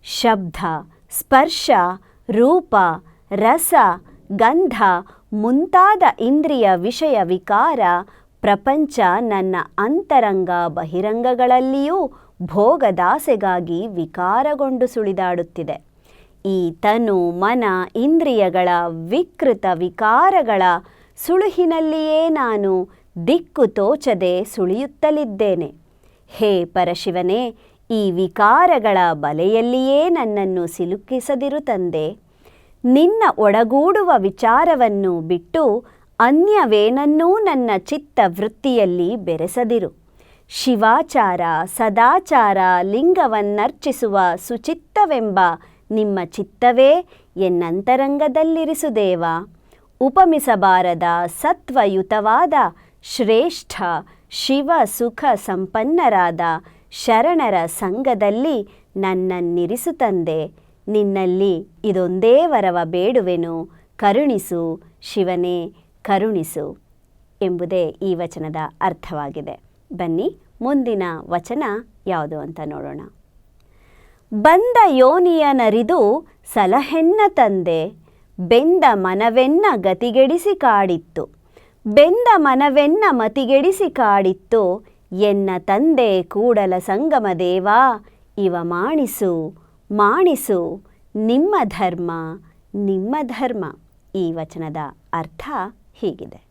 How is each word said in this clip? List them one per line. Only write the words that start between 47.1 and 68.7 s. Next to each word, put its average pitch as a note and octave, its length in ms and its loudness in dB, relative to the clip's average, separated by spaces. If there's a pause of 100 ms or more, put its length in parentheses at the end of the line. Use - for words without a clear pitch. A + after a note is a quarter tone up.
ಎನ್ನಂತರಂಗದಲ್ಲಿರಿಸು C4+ 1600 -2
ದೇವ. F#3 280 0 (760)
ಉಪಮಿಸಬಾರದ A3 1000 2 (240)
ಸತ್ವಯುತವಾದ A3 1300 0 (500)
ಶ್ರೇಷ್ಠ A#3 800 -2 (480)
ಶಿವ C#4 400 -2 (140)
ಸುಖ A#3 400 -6 (100)
ಸಂಪನ್ನರಾದ G3 1080 0 (500)
ಶರಣರ A#3 760 0
ಸಂಘದಲ್ಲಿ A3 1160 -4 (120)
ನನ್ನನ್ನಿರಿಸು F#3 960 -2
ತಂದೆ. E3 600 -2 (360)
ನಿನ್ನಲ್ಲಿ G3 800 0 (160)
ಇದೊಂದೇ F#3+ 640 2
ವರವ G3 380 0
ಬೇಡುವೆನು, F3 840 -2 (280)
ಕರುಣಿಸು G3 840 -2 (220)
ಶಿವನೇ, F3+ 680 -4 (300)
ಕರುಣಿಸು F#3 760 -4 (640)
ಎಂಬುದೇ F3 460 -2
ಈ F#3+ 260 -4
ವಚನದ D#3+ 420 -10 (240)